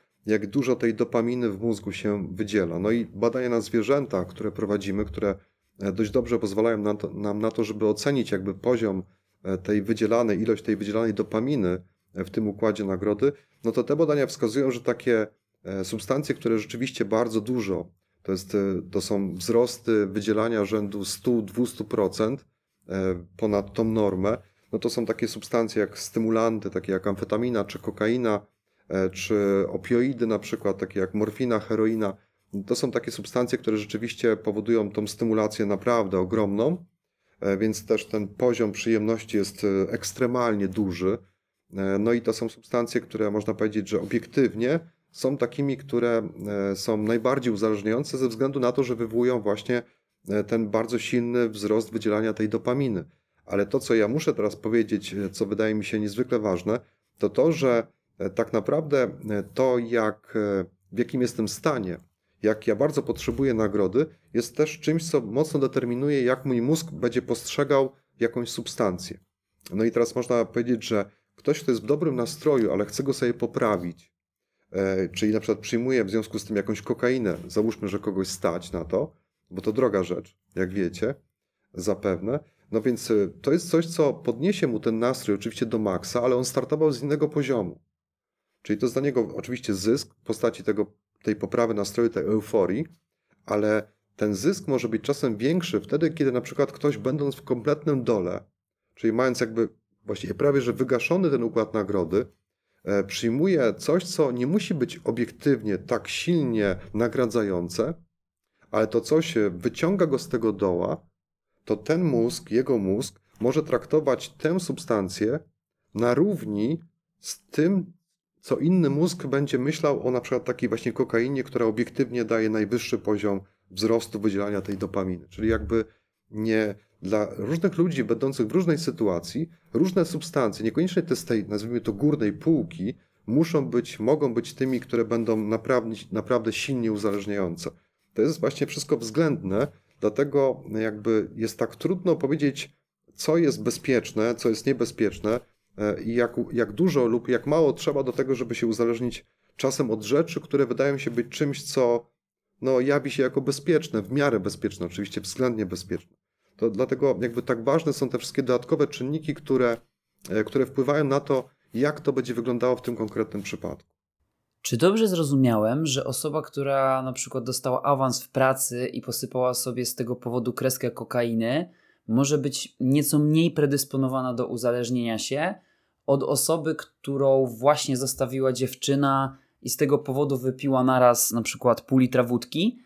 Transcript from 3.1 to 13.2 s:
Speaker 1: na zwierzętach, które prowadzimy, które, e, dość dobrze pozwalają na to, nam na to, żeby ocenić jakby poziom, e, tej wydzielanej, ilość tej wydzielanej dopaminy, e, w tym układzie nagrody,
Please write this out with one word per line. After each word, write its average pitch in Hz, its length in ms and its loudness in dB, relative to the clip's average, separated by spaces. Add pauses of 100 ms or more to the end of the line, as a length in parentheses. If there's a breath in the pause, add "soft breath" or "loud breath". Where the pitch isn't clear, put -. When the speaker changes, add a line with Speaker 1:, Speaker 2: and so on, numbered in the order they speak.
Speaker 1:
na 117 120 2
zwierzętach, 107 680 0
które 101 240 -6
prowadzimy, 101 540 -2
które, 101 300 -2 (440 soft breath)
e, 98 120 -2
dość 101 200 0
dobrze 120 280 2
pozwalają 110 380 2
na 104 180 0
to, - 180 -6
nam 104 280 -4
na 113 100 0
to, 113 120 0
żeby 107 240 0
ocenić 120 440 0
jakby 95 220 -2
poziom, 104 500 0 (400)
e, 95 140 -2
tej 101 240 0
wydzielanej, 107 600 2
ilość 110 220 0
tej 107 140 0
wydzielanej 107 360 0
dopaminy, 107 680 0 (320)
e, 92 100 -6
w 95 60 -14
tym 110 180 -2
układzie 104 380 0
nagrody, 104 460 0 (320 loud breath)